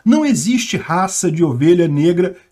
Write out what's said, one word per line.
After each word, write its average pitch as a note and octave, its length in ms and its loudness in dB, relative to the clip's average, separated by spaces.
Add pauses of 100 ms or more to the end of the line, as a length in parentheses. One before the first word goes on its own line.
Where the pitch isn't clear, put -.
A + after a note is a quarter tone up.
Não D4 200 4
existe A#3 520 -2
raça F#3 540 -4
de E3 140 0
ovelha E3 420 2
negra E3+ 480 0 (180)